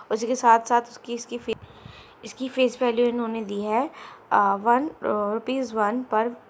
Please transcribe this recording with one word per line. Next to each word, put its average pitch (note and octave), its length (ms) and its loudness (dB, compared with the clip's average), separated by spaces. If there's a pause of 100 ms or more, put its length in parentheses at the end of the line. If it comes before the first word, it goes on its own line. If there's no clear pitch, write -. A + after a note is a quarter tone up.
(120)
उसी G#3+ 160 -2
के B3+ 80 0
साथ A#3 240 6
साथ A#3 220 2
उसकी, - 320 -12
इसकी A#3+ 240 -8
फे-, A3+ 200 -8 (680)
इसकी B3+ 240 -8
फेस B3 320 2
वैल्यू A#3+ 240 2
इन्होंने A#3 380 -2
दी G3+ 180 -6
है, A3 300 0 (400)
अ, G3 240 4
वन, A#3 320 2
अ, - 160 -12
रुपीज A3 720 -2
वन A3 300 0
per A3+ 260 0 (200)